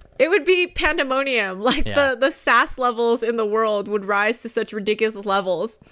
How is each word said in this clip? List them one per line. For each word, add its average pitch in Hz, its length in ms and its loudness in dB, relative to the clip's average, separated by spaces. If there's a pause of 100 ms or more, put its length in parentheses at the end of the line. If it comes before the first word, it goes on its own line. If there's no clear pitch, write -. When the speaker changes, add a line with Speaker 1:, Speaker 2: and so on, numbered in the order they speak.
(180)
Speaker 1:
It 285 120 4
would 302 140 2
be 359 220 4
pandemonium. 269 960 -2
Like, 233 240 2
Speaker 2:
Yeah. 269 240 2
Speaker 1:
the, 254 60 -2
the 262 140 2
sass - 480 0
levels 233 440 0
in 226 140 -2
the 220 100 0
world 208 420 0
would 202 160 -2
rise 202 380 0
to 233 60 -8
such 220 240 -4
ridiculous 214 540 -2
levels. 196 520 -2 (140)